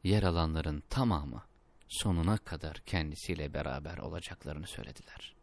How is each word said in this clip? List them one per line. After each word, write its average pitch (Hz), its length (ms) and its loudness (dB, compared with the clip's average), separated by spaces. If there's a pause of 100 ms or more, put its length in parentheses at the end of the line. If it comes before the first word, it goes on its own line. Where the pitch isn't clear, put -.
yer 98 180 6
alanların 80 680 2
tamamı 78 520 2 (460)
sonuna 92 480 2
kadar 78 500 -8
kendisiyle 76 680 -2
beraber 71 440 -4
olacaklarını 80 680 -8
söylediler. - 760 -12